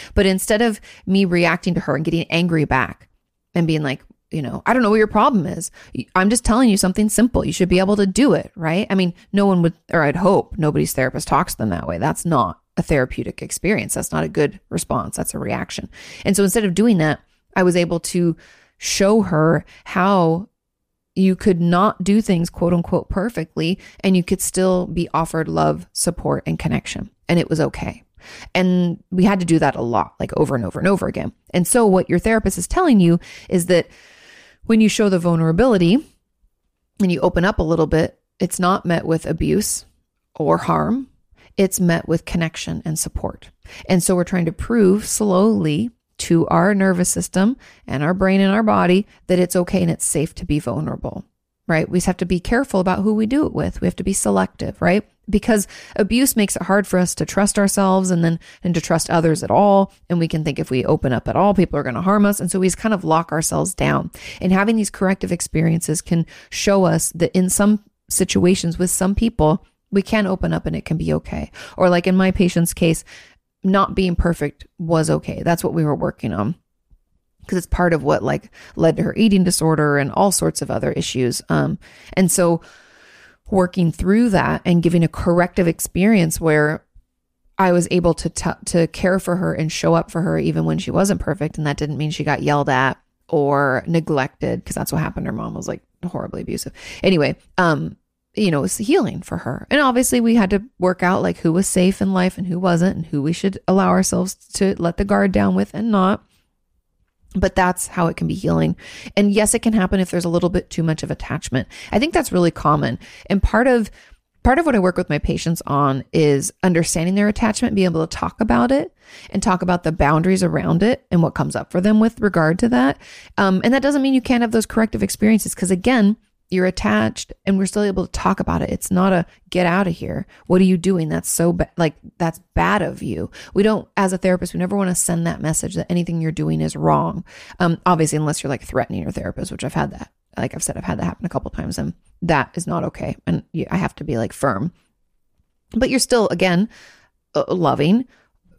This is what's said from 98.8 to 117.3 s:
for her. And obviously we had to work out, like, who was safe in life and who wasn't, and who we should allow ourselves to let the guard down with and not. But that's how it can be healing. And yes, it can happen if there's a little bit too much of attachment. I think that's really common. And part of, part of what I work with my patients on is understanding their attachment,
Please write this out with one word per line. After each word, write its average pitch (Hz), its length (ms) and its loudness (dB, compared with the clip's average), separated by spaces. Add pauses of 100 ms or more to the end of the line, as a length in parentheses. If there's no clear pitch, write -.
for - 180 -8
her. - 320 -8
And 285 100 2
obviously 247 400 2
we 233 140 2
had 196 160 4
to 202 100 2 (160)
work 180 240 0
out, 180 220 2
like, 170 160 -2
who 165 120 0
was 185 160 0
safe 190 360 2
in 190 100 0
life 185 240 0
and 190 80 -6
who 180 140 -4
wasn't, 180 360 2
and 160 120 -6
who 147 120 -4
we 151 140 -2
should 196 240 -4 (100)
allow 185 220 2
ourselves 185 460 0
to - 420 -4
let 170 200 -4
the 202 80 -2
guard 202 260 2
down 196 240 2
with 196 180 -2
and 220 160 -4
not. 196 340 0 (1080)
But 185 220 -2
that's 180 320 0
how 175 180 -2
it 165 100 0
can 165 120 -4
be 160 80 -4
healing. 165 400 0 (400)
And 202 160 2
yes, 214 240 2
it 226 80 -2
can 220 100 2
happen 190 260 2
if 180 120 -2
there's 175 120 -2
a 170 60 -2
little 170 200 2
bit 180 200 -4
too 165 140 -4
much 156 180 -2
of 175 80 -8
attachment. - 580 -6 (240)
I 202 60 2
think 302 160 0
that's 320 180 0
really 175 200 2
common. 147 480 0 (280)
And 202 140 0
part 226 240 2
of, 240 240 2 (540)
part 254 160 4
of 330 80 2
what 247 80 2
I 202 40 4
work 185 180 0
with 180 120 -4
my 147 80 0
patients - 480 -4
on 139 380 0 (100)
is 143 480 2
understanding 170 540 0
their 208 120 2
attachment, 214 460 0